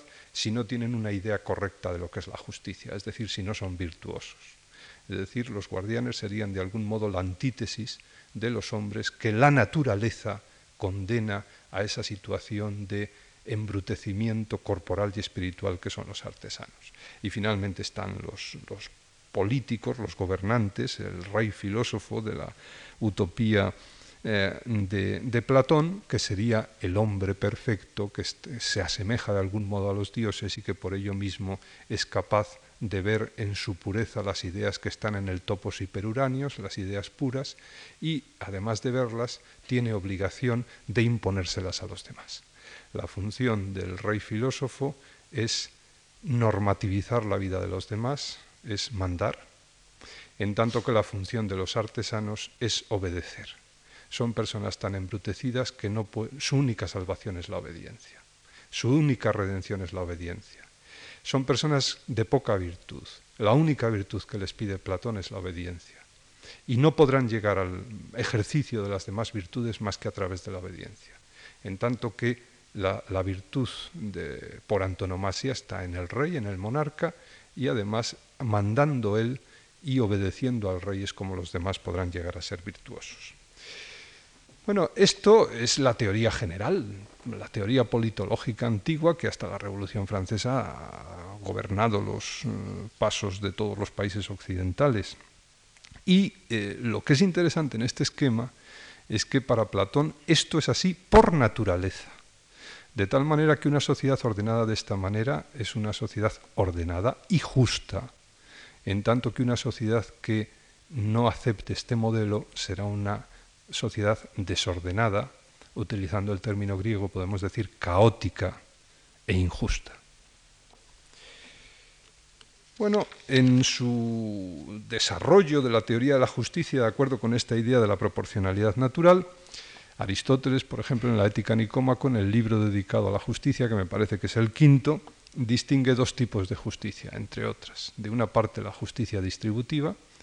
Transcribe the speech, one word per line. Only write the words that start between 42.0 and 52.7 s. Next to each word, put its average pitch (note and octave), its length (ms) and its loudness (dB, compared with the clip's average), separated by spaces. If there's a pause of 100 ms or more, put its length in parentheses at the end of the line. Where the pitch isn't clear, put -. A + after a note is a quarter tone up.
demás. - 380 -16 (500)
La - 140 -6
función G2+ 680 -2
del F#2+ 240 -6
rey G#2 200 0
filósofo C3 800 -4 (340)
es - 400 -2 (520)
normativizar G#2+ 1000 2
la G2 120 0
vida F#2 240 -2
de F#2 80 -4
los F#2 200 -6
demás, A#2+ 500 -4 (280)
es G#2+ 260 -6
mandar, F#2+ 460 -2 (1000)
en G2+ 160 0
tanto A2+ 300 2
que B2+ 80 0
la G#2+ 100 6
función G#2 460 -4
de F#2+ 80 -4
los F#2+ 200 -4
artesanos G#2+ 760 -4 (100)
es - 280 -2